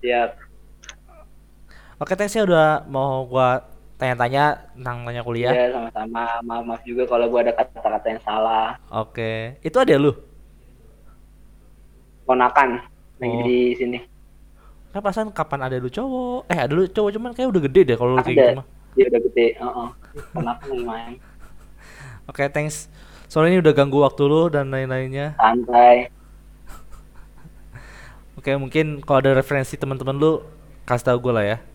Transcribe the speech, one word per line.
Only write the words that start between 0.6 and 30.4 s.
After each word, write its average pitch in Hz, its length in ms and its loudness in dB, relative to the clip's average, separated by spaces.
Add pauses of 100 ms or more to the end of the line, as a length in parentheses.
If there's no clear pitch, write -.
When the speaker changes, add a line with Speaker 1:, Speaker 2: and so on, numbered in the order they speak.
Speaker 2:
Oke, - 180 -6
thanks 202 180 -4
ya 220 80 0
udah 156 460 2
mau 135 380 -2
gua 127 420 0 (300)
tanya-tanya 131 720 0
tentang 123 320 -10
tanya 120 180 -10
kuliah. 120 280 -2
Speaker 1:
Iya, 123 240 2
sama-sama. 117 680 -6
Maaf, 117 220 -8
maaf 117 180 -8
juga 120 240 -4
kalau 117 220 0
gua 120 160 2
ada 117 100 0
kata-kata - 540 -4
yang 113 160 -6
salah. 110 540 -2 (100)
Speaker 2:
Oke. 113 760 -8
Itu 165 160 -2
ada 254 160 4
lu? 143 200 4 (2000)
Speaker 1:
Ponakan, 127 580 2 (360)
lagi 120 180 -4
Speaker 2:
Oh. 120 80 -2
Speaker 1:
di 123 140 2 (160)
sini. 123 260 -6 (920)
Speaker 2:
Kan 202 120 -8
perasaan 208 280 -4
kapan 147 320 -6
ada 131 160 -4
lu 127 100 -6
cowok? 254 640 -6
Eh, 175 80 -2
ada 139 160 -2
lu 185 120 2
cowok, 202 280 -2
cuman 233 180 -8
kayak 254 180 -4
udah 190 120 0
gede 139 220 4
deh 123 140 2
kalau 123 200 2
lu - 40 2
kayak 127 120 -2
Speaker 1:
Ada. 135 80 6
Speaker 2:
gitu 123 160 6
mah. 135 80 -14 (320)
Speaker 1:
Iya, 131 100 6
udah 120 140 2
gede, 117 340 2
heeh. 120 340 -8 (440)
Ponakan 233 340 -6
lagi 123 180 -6
main. 233 280 -10 (580)
Speaker 2:
<laughs> - 580 -20
Oke, - 200 -4
thanks. 151 400 -6 (360)
Soalnya 170 320 4
ini - 40 6
udah 156 120 6
ganggu 139 260 4
waktu 139 220 4
lu 147 280 4
dan 143 200 -2
lain-lainnya. 131 640 -6
Speaker 1:
Santai. 120 760 6 (2250)
Speaker 2:
Oke, 135 180 -4
mungkin 143 480 -2
kalau 143 180 2
ada 135 140 2
referensi 135 420 0
teman-teman 135 380 -4
lu, 151 180 2 (540)